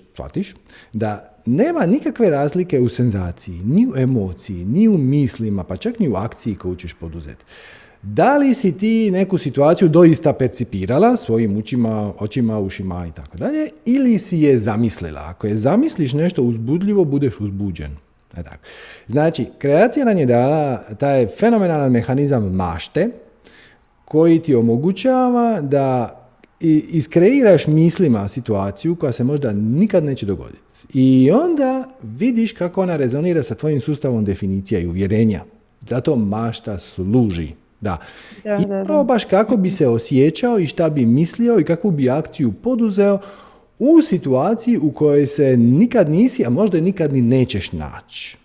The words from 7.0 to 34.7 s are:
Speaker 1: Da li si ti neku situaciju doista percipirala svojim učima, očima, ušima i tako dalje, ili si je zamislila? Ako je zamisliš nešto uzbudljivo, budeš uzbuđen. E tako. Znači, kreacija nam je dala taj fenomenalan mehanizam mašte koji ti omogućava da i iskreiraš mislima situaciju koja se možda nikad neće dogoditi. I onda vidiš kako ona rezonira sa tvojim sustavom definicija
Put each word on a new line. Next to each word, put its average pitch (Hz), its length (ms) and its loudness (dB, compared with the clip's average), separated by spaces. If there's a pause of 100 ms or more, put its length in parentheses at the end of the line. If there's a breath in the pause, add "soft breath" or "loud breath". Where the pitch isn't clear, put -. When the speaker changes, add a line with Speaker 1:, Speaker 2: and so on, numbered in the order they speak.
Speaker 1:
Da 156 340 2
li 277 180 2
si 185 180 0
ti 220 380 0
neku 185 280 0
situaciju 147 500 2
doista 160 440 4
percipirala 123 840 0
svojim 113 400 0
učima, 110 600 -4
očima, 110 400 -2
ušima 92 480 -6
i 80 60 -12
tako - 260 -18
dalje, 302 300 -4 (180)
ili 240 320 2
si 175 200 -4
je 143 200 4
zamislila? 104 640 -4
Ako 87 240 -10
je 104 100 -2
zamisliš 151 560 0
nešto 156 300 -2
uzbudljivo, 156 600 0
budeš 143 320 -2
uzbuđen. 98 600 -8 (360)
E 175 100 -12
tako. - 200 -20 (440 loud breath)
Znači, 147 400 -2 (120)
kreacija 202 460 2
nam 214 140 2
je 147 80 2
dala 131 500 2 (180)
taj 135 340 0
fenomenalan 175 640 0
mehanizam 131 540 0
mašte 92 640 -4 (960 soft breath)
koji 165 340 4
ti 151 160 -2
omogućava 220 1080 2
da 135 560 -2 (440)
i 156 280 2
iskreiraš 185 800 4
mislima 151 640 2
situaciju 104 680 -4
koja 156 160 -2
se 120 120 -4
možda 135 280 -2
nikad 151 520 0
neće 135 220 -6
dogoditi. 80 320 -8 (360 soft breath)
I 131 400 6
onda 269 500 0 (180)
vidiš 214 500 -2
kako 175 300 -4
ona 180 140 -2
rezonira 147 460 0
sa - 120 -6
tvojim 151 260 -2
sustavom 131 440 -2
definicija 98 560 -2